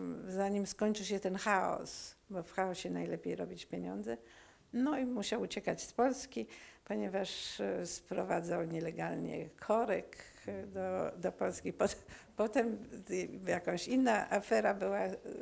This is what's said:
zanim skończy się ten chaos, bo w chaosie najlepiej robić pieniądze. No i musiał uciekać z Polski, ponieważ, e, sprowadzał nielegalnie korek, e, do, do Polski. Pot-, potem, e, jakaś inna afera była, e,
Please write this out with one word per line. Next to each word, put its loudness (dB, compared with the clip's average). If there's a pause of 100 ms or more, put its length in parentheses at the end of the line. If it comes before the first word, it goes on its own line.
(280)
zanim 2
skończy 0
się 0
ten 0
chaos, 2 (160)
bo -4
w -14
chaosie 0
najlepiej -2
robić -6
pieniądze. -4 (560)
No 2
i 0
musiał 0
uciekać -2
z -10
Polski, 2 (380)
ponieważ, -2
e, 0
sprowadzał 0
nielegalnie -2
korek, 0 (300)
e, -6
do, -2
do 0
Polski. -2
Pot-, 2 (300)
potem, 2 (680)
e, 4
jakaś 0
inna 6
afera 4
była, 0
e, 0 (260)